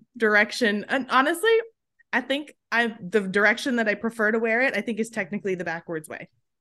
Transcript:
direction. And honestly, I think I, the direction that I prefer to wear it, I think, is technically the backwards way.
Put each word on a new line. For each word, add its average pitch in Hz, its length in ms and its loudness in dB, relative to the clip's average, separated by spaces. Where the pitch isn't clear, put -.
direction. 214 720 2
And 262 220 -2
honestly, 330 420 2
I 233 80 0
think 277 340 -4
I, 226 280 2
the 202 200 0
direction 208 560 2
that 226 120 0
I 202 60 2
prefer 220 380 -2
to 226 60 2
wear 226 240 0
it, 262 140 0
I 202 40 -2
think, 220 180 -4
is 226 120 -4
technically 190 440 -4
the 180 100 -6
backwards 165 440 -8
way. - 200 -14